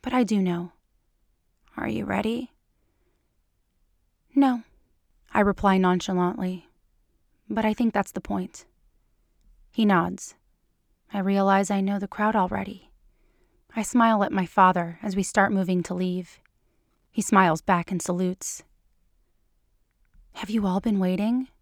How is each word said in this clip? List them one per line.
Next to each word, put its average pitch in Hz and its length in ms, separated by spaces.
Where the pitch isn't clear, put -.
But 247 100
I 254 100
do 208 180
know. 175 320
"Are - 140
you 214 160
ready?" 220 460
"No," 254 280
I 214 60
reply 196 400
nonchalantly. 180 880
But 220 160
I 214 80
think 233 200
that's 202 200
the - 80
point. - 440
He 226 120
nods. 185 520
I 202 80
realize 196 500
I 196 120
know 196 180
the 196 80
crowd 214 260
already. 196 580
I 220 80
smile 226 400
at - 80
my 190 140
father 180 560
as 190 160
we 196 60
start 202 280
moving 185 320
to - 100
leave. 180 460
He 220 100
smiles 185 400
back 175 300
and 175 100
salutes. 180 640
"Have 196 140
you 214 160
all 185 140
been 208 200
waiting?" 208 500